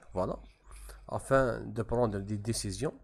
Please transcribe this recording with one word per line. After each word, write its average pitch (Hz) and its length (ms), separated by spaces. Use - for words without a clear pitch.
voilà, 107 260
afin 117 540
de 110 220
prendre 113 360
des 104 180
décisions. 107 680